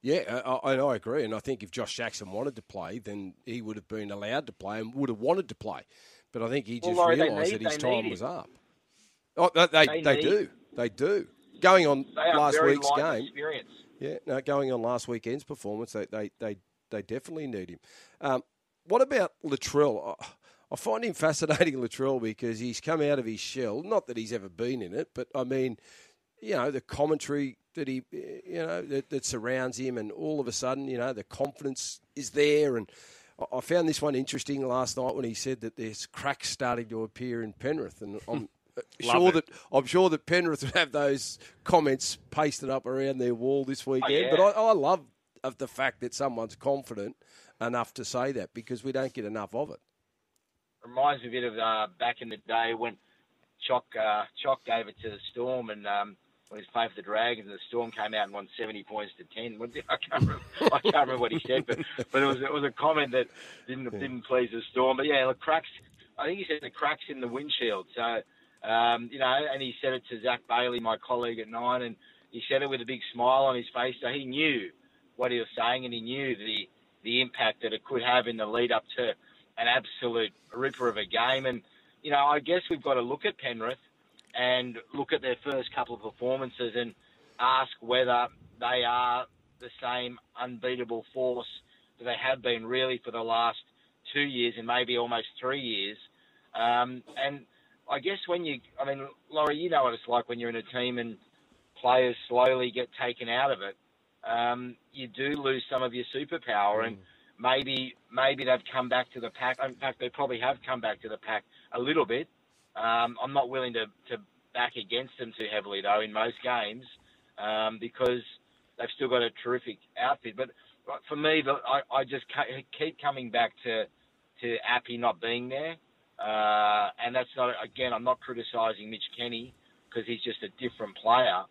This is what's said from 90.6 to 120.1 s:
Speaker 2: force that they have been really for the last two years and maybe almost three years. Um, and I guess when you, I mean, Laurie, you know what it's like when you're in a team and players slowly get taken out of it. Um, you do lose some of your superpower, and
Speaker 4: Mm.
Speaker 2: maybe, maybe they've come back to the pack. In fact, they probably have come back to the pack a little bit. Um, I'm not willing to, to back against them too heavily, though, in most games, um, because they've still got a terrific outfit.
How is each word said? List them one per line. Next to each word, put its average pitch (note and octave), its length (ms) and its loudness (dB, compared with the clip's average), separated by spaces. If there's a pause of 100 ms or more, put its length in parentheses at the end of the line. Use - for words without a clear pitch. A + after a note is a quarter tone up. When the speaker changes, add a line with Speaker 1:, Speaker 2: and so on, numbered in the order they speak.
Speaker 2:
force B2+ 340 -2 (500)
that A#2 80 -16
they A#2+ 160 -2
have C3 200 0
been A#2 240 0
really B2+ 380 0
for A#2+ 60 -10
the A2+ 100 -6
last A#2 380 2 (560)
two C#3+ 80 2
years B2 360 0
and A2+ 100 -8
maybe B2 300 2
almost A#2+ 280 -2 (160)
three C3+ 180 -2
years. G#2+ 380 -4 (560)
Um, B2 480 2 (160)
and C#3 240 -4 (480)
I C#3+ 100 0
guess F#3+ 280 -4
when F3 180 0
you, C#3 140 -4 (200)
I C#3 60 -2
mean, C#3 220 -6 (240)
Laurie, D3+ 260 2
you E3+ 120 -4
know D3 140 4
what A#2+ 120 2
it's - 120 -14
like A#2+ 220 2
when A#2+ 100 -6
you're A#2+ 120 -4
in A#2 60 -6
a A2+ 40 -4
team B2 380 -4
and A#2 180 -8 (640)
players B2+ 340 6 (120)
slowly B2+ 440 4
get B2 160 -4 (140)
taken B2 280 -4
out C3 220 2
of G#2+ 100 -2
it. G2 140 -8 (540)
Um, A#2+ 460 -2 (180)
you C3 140 -12
do C#3 340 -4
lose C3+ 300 0
some C3 100 0
of B2 120 -2
your B2 120 -4 (100)
superpower, A2+ 720 0
and G#2+ 120 -6
Speaker 4:
Mm. F#2+ 40 -20 (380)
Speaker 2:
maybe, C3 560 0 (160)
maybe C3 320 2
they've B2+ 280 4
come B2+ 180 0
back B2+ 240 2
to B2+ 80 -10
the A2+ 100 -6
pack. B2+ 320 -2
In B2+ 120 -4
fact, C3 240 -4
they B2+ 100 -4
probably B2+ 300 -2
have B2+ 260 0
come B2+ 160 -2
back G#2+ 200 -4
to G#2+ 80 -10
the G#2+ 80 -8
pack G#2+ 280 -4 (260)
a A#2 80 -4
little C#3+ 260 2
bit. B2 220 -2 (480)
Um, A#2 460 2
I'm C3+ 120 -4
not C3 160 2
willing B2+ 240 -4
to, A2+ 120 -2 (240)
to A2+ 80 -6 (360)
back B2 220 -2
against A#2 420 -6
them A2+ 200 -10
too A2 140 -4
heavily, G2+ 300 -4
though, G2+ 200 4
in G#2+ 120 -4
most A2+ 300 0
games, A#2 420 -2 (520)
um, A2 420 -2
because B2 420 0 (560)
they've A#2+ 180 -6
still C3 140 -4
got B2 120 4
a A#2 80 0 (140)
terrific A#2+ 340 -4 (200)
outfit. A#2 400 -2